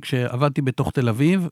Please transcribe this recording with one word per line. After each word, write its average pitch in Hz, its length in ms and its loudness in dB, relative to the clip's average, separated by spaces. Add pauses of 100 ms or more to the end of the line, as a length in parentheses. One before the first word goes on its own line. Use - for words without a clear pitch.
כשעבדתי 131 600 -2
בתוך 131 280 0
תל 123 180 0
אביב, 160 440 2